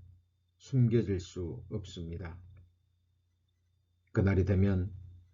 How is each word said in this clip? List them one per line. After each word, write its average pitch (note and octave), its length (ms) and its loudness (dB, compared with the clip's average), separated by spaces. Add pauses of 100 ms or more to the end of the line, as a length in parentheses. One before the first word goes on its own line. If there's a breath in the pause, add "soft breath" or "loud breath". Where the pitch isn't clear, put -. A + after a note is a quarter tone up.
(580)
숨겨질 A2 640 2
수 E2+ 500 -8
없습니다. E2+ 680 -10 (1800)
그날이 G2 320 4
되면 F#2+ 480 2 (400)